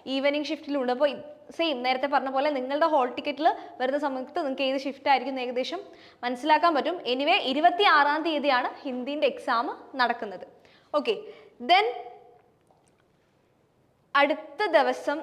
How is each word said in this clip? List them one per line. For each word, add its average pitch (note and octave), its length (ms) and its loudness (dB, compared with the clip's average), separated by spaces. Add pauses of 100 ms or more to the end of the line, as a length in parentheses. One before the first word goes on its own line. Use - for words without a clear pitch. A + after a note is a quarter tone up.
(160)
ഈവനിംഗ് C#4+ 360 0
ഷിഫ്റ്റിലും C#4+ 300 -4
ഉണ്ട്. B3 160 0
അപ്പോൾ C#4+ 120 4 (460)
സെയിം D4 280 -2
നേരത്തെ B3+ 240 0
പറഞ്ഞ C4+ 220 0
പോലെ C4+ 200 0
നിങ്ങളുടെ C#4 360 0
ഹോൾ D4 300 2
ടിക്കറ്റിൽ D4 400 0 (240)
വരുന്ന C4 200 -2
സമയത്ത് C4 380 -4
നിങ്ങൾക്ക് C#4 240 -2
ഏത് C4+ 160 0
ഷിഫ്റ്റ് C4+ 320 -4
ആയിരിക്കും B3+ 220 2
എന്ന് C4 100 -6
ഏകദേശം B3+ 400 -6 (420)
മനസ്സിലാക്കാൻ D4+ 520 2
പറ്റും. C#4+ 220 0
Anyway, C#4 400 2 (140)
ഇരുപത്തിയാറാം D#4 720 4
തീയതിയാണ് C#4+ 460 2 (140)
ഹിന്ദിൻ്റെ C#4 440 -2
എക്സാം B3 680 -4
നടക്കുന്നത്. A#3 520 -2 (480)
ഓക്കെ, A#3+ 200 0 (560)
then G4 140 6 (2250)
അടുത്ത D4 500 0 (120)
ദിവസം B3 460 0